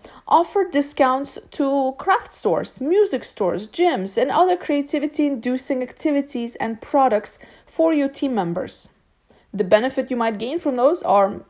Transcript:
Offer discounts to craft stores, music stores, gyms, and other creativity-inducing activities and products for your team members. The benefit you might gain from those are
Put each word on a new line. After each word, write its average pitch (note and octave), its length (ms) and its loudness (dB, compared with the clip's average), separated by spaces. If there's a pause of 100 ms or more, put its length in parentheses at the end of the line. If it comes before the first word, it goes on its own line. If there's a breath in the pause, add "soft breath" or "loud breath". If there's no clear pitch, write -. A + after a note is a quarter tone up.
(280 loud breath)
Offer F4 420 4
discounts C#4 720 0 (100)
to C4+ 480 0
craft F#4+ 340 -2
stores, - 480 -2
music E4+ 440 2
stores, G3+ 420 -2
gyms, C4 500 0
and B3+ 140 2
other F4+ 260 4
creativity-inducing C#4 1300 -2
activities B3+ 720 -4
and A3+ 260 -6
products B3+ 600 0 (260 loud breath)
for E4 260 2
your C#4+ 140 2
team C#4 300 -2
members. - 540 -4 (640 soft breath)
The G3 120 0
benefit B3 440 2
you B3 80 -4
might A3+ 220 -2
gain C4 220 -4
from C#4 160 -2
those C#4+ 260 2
are G3+ 480 2